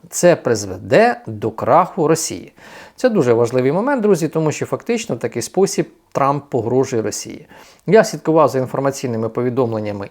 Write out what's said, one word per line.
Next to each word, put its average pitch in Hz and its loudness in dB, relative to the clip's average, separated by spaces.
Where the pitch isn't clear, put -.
це 170 4
призведе 113 0
до 110 -6
краху 156 2
Росії. - -4
Це 254 0
дуже 151 2
важливий 123 2
момент, 233 -2
друзі, 170 2
тому 156 -2
що 143 -6
фактично 226 -4
в - -12
такий - -6
спосіб - -2
Трамп 143 0
погрожує 123 -2
Росії. - -10
Я 196 6
слідкував 156 2
за 127 0
інформаційними 127 -4
повідомленнями 113 -4